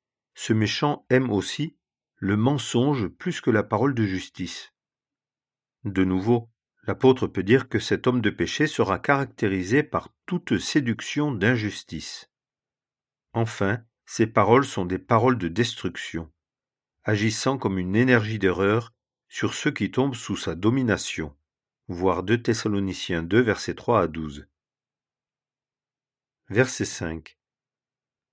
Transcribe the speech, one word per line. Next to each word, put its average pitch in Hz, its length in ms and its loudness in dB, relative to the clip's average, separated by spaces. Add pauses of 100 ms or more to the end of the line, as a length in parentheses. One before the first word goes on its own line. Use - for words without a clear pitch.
(360)
Ce - 180 -2
méchant 110 560 0
aime 127 220 2
aussi 104 440 -2 (420)
le 101 200 0
mensonge 127 720 0
plus - 340 -8
que - 100 0
la 107 120 4
parole 123 320 0
de 113 80 2
justice. 92 720 -6 (1120)
De 95 180 0
nouveau, 98 480 0 (320)
l'apôtre 131 440 2
peut 92 160 -6
dire 120 240 4
que 107 120 -2
cet - 280 -2
homme 123 140 2
de 104 80 0
péché 92 380 -2
sera 95 320 0
caractérisé 117 840 0
par - 260 -6 (160)
toute 170 320 -2
séduction 139 720 -2
d'injustice. 104 1000 -4 (1000)
Enfin, 110 500 -2 (240)
ces 110 200 0
paroles 117 380 6
sont 98 200 -4
des 90 140 -4
paroles 120 380 2
de 90 100 -4
destruction, 85 840 -6 (720)
agissant 110 540 0
comme 98 200 -2
une 92 180 0
énergie 110 440 4
d'erreur 98 540 2 (360)
sur - 240 -4
ceux - 180 -2
qui 104 200 -4
tombent 131 240 0
sous 104 220 -6
sa 82 180 -6
domination. 101 800 0 (520)
Voir 90 360 0
deux 113 180 0
Thessaloniciens 98 840 -2
deux, 98 180 4
versets 101 340 -2
trois 113 260 2
à 85 60 2
douze. 76 400 -10 (2000)
Verset 113 360 0
cinq. 80 520 -8 (960)